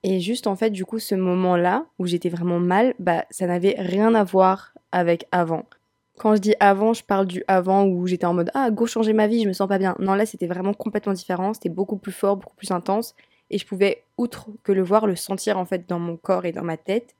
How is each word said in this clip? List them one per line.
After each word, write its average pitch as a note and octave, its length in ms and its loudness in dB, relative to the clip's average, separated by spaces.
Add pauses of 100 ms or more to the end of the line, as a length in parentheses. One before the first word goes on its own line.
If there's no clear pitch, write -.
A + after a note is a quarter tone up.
Et F#3+ 160 2
juste G#3+ 280 -2
en G3 100 0
fait A3+ 120 2
du F#3 140 -4
coup A3 160 -6
ce G#3 160 -2
moment-là F3+ 680 2 (120)
où F#3 80 -2
j'étais F3 240 -2
vraiment F3 300 -2
mal, G3 400 2
bah F3 300 -2
ça - 180 -4
n'avait F3 300 0
rien G3+ 380 2
à G#3 100 4
voir F#3+ 480 2 (180)
avec E3+ 400 0
avant. E3 340 0 (520)
Quand G#3+ 180 4
je G3+ 60 2
dis G#3 180 4
avant, G3+ 340 4
je - 120 -8
parle G3 200 2
du F3+ 220 -6
avant F#3+ 380 4
où F3+ 200 0
j'étais F3+ 200 -2
en F3 80 2
mode « E3+ 200 0
Ah, C4+ 160 0
go A3 160 0
changer A3 280 0
ma G#3+ 140 4
vie, A3+ 160 2
je G#3 40 2
me F#3 60 0
sens F#3+ 160 -2
pas G3 80 2
bien ». F#3+ 220 0
Non, F#3+ 140 0
là, G#3 120 2
c'était F3+ 220 -8
vraiment F#3 260 -4
complètement G#3 400 -4
différent, F#3 400 -4
c'était G3 160 -6
beaucoup F#3+ 280 -4
plus F#3+ 140 -12
fort, G3+ 240 0
beaucoup - 200 -18
plus - 160 -10
intense. G3 440 -4 (360)
Et G#3 60 -4
je - 80 -6
pouvais, G3 380 0 (140)
outre A#3+ 320 -6 (140)
que G3+ 80 -2
le F#3+ 120 2
voir, G#3 240 2
le F3+ 80 0
sentir G3 420 -4
en F#3 80 -4
fait F3 240 -6
dans F3 80 -2
mon E3+ 200 -6
corps F3+ 280 -2
et E3+ 60 -2
dans F3 120 -8
ma E3 140 -4
tête. A3 420 -4